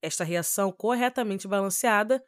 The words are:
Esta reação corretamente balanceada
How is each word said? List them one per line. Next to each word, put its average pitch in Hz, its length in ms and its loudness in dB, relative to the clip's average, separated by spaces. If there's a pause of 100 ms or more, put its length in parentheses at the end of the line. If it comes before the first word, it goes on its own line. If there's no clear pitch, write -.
Esta 160 220 -6
reação 170 480 0
corretamente 233 760 -2
balanceada 208 800 2